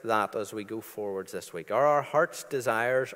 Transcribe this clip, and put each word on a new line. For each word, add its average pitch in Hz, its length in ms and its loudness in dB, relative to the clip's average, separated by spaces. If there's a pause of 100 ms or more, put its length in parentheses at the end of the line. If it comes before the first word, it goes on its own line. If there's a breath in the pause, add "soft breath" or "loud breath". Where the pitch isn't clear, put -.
that 107 320 2
as 107 180 -4
we 107 120 -6
go 110 160 -8
forwards 98 500 -6
this - 220 -10
week. 82 180 -8
Are 123 160 4
our 143 160 4
heart's 156 400 0
desires 123 720 0